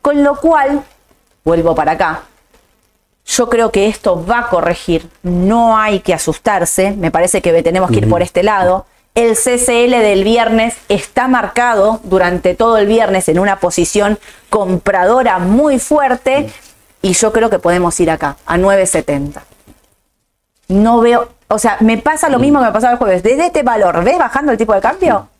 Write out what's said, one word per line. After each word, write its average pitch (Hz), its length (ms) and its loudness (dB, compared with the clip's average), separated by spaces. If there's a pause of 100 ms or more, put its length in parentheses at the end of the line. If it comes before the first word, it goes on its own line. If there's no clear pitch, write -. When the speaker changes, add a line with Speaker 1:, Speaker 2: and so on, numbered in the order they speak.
Speaker 1:
Con 285 200 0
lo 285 120 2
cual, 285 480 0 (600)
vuelvo 165 300 0
para 156 200 0
acá. 165 280 -4 (1040)
Yo 240 240 -2
creo 226 220 0
que 196 160 0
esto 180 360 -2
va 208 180 -2
a 240 80 -8
corregir. 170 600 -2 (140)
No 208 560 2
hay 214 220 0
que 180 120 -2
asustarse. 185 800 -2
Me 196 180 -4
parece 175 320 0
que 165 220 0
tenemos 180 260 0
que 113 80 0
ir 104 60 0
Speaker 2:
Ujú. 107 80 2
Speaker 1:
por 175 100 2
este 180 220 -2
lado. 190 420 0 (300)
El 226 200 2
C 247 220 -2
C 240 280 0
L 247 120 2
del 202 260 2
viernes 226 520 0 (120)
está 247 400 -2
marcado 226 760 0
durante 180 500 0
todo 226 240 2
el 208 80 2
viernes 202 440 0
en 160 100 0
una 196 160 0
posición 202 640 -2 (320)
compradora 196 880 0
muy 247 400 2
fuerte. 262 720 -2 (500)
Y 185 120 0
yo 214 200 0
creo 226 160 0
que 208 80 0
podemos 175 420 -2
ir 170 120 2
acá, 156 240 -4 (100)
a 170 140 -2
nueve 196 260 2
setenta. 143 560 -4 (1300)
No 220 320 2
veo, 233 300 2 (180)
o 214 120 -2
sea, 240 220 0
me 220 160 2
pasa 311 320 -2
lo 269 100 0
mismo 285 200 2
que 254 60 4
me 220 60 2
pasaba 240 220 2
el 247 60 -2
jueves. 190 220 0
Desde 269 260 2
este 339 160 -2
valor, 202 400 0
¿ves 269 140 2
bajando 294 340 -2
el 247 60 0
tipo 220 160 0
de 196 80 2
cambio? 294 460 0 (120)